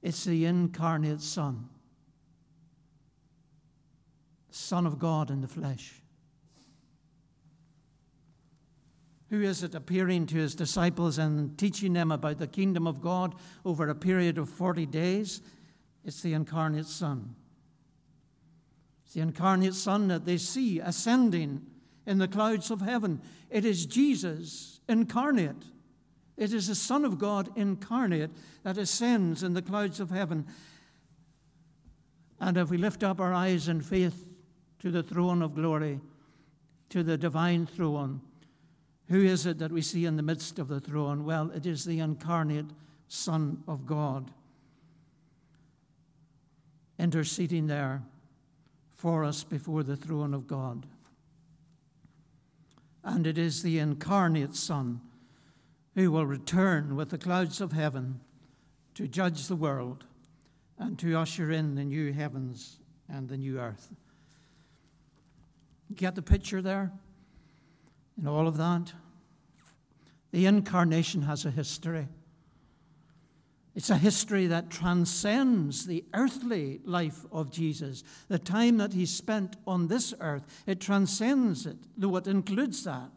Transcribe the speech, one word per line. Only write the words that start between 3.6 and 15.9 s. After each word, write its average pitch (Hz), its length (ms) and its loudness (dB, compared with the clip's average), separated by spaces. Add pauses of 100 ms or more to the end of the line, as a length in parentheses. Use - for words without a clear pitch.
Son 180 360 -2
of 147 120 -2
God 156 320 0
in 139 100 -2
the 131 80 -4
flesh. 139 520 -8 (3250)
Who 208 140 2
is 190 200 0
it 165 120 -6
appearing 180 520 2
to 156 100 -2
his 151 180 0
disciples 170 640 2
and 151 400 0
teaching 202 340 2
them 170 180 2
about 151 280 -2
the 156 100 -4
kingdom 185 380 0
of 143 140 -2
God 180 340 0 (300)
over 160 240 0
a 151 60 0
period 170 440 2
of 143 100 -2
forty 175 380 -2
days? 180 560 -2 (600)